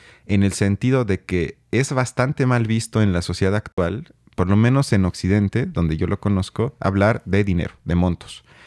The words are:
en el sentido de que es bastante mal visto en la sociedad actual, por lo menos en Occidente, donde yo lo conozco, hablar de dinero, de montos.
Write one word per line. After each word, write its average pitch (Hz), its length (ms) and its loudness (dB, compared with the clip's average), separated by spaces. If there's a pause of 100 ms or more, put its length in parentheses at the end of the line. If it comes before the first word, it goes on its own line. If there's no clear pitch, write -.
(280)
en 98 160 2
el 98 100 2
sentido 123 500 0
de 98 180 -2
que 87 360 -4 (140)
es 127 220 0
bastante 131 520 -2
mal 120 220 2
visto 110 340 -2
en 101 100 4
la 87 120 0
sociedad 95 320 -2
actual, 98 580 -4 (220)
por 90 120 0
lo 101 80 4
menos 123 380 2
en 95 120 4
Occidente, 101 600 0
donde 82 320 -2
yo - 80 -2
lo 98 140 -4
conozco, 101 600 -2
hablar 101 460 0
de 98 180 0
dinero, 87 300 -2 (120)
de 85 100 -2
montos. 87 480 -2 (240)